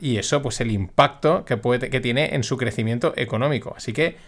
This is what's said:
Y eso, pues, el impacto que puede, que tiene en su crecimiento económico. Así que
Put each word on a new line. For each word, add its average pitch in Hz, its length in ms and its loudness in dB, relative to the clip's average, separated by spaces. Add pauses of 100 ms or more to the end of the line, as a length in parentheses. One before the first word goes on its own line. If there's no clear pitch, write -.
Y 127 160 0
eso, 139 240 0
pues, 131 180 -4
el 117 120 0
impacto 143 720 2
que 127 100 0
puede, 123 360 0
que 135 80 0
tiene 127 340 0
en 139 100 0
su 127 140 -2
crecimiento 117 580 0
económico. 123 600 -2
Así - 160 -8
que 165 240 0 (100)